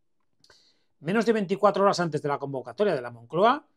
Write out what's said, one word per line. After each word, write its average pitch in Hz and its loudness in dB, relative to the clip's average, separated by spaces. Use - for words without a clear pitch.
menos 196 -2
de 226 2
veinticuatro 196 0
horas 196 4
antes 156 -2
de 147 -4
la 139 -2
convocatoria 139 -4
de 135 -2
la 120 -8
Moncloa, 156 0